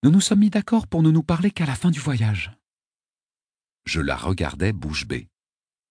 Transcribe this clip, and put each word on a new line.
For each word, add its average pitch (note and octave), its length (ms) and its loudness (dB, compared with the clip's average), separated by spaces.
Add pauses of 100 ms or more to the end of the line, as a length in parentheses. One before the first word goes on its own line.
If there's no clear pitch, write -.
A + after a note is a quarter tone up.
Nous C#3+ 80 6
nous F#3+ 120 6
sommes G#3 160 2
mis G#3 100 6
d'accord G#3 380 0
pour E3 160 0
ne D#3 80 6
nous D#3+ 120 4
parler F3+ 280 0
qu'à E3+ 160 -4
la C3+ 80 -2
fin F3 160 0
du D3 100 -2
voyage. » A#2 560 -2 (1300)
Je - 160 -4
la C#2 160 -2
regardais D#2 560 -2
bouche D2+ 340 -6
bée. « - 220 -8 (640)